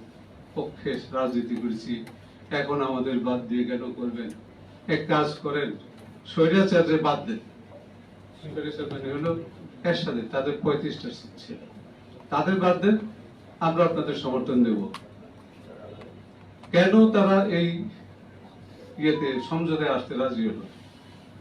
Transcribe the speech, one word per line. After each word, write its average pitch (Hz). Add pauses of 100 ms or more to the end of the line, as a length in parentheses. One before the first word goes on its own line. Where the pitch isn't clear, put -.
(560)
পক্ষে - (240)
রাজনীতি 120
করেছি, 117 (640)
এখন 143 (120)
আমাদের 131 (120)
বাদ 123 (100)
দিয়ে 120
কেন 123 (160)
করবেন? 117 (640)
এক 147 (120)
কাজ 151 (160)
করেন, 143 (640)
স্বৈরাচারকে 165 (100)
বাদ 147
দেন। 220 (1000)
স্বৈরাচার 147
মানে 139
হলো 160 (520)
এরশাদের, 147
তাদের 139 (100)
পঁয়ত্রিশটা 135
সিট -
ছিল। 233 (720)
তাদের 180
বাদ 180
দেন, 214 (600)
আমরা 165
আপনাদের 151
সমর্থন 123
দেব। 101 (1800)
কেন 208
তারা 196
এই 170 (1120)
ইয়েতে 143 (100)
সমঝোতায় 160
আসতে -
রাজি 123
হলো? - (760)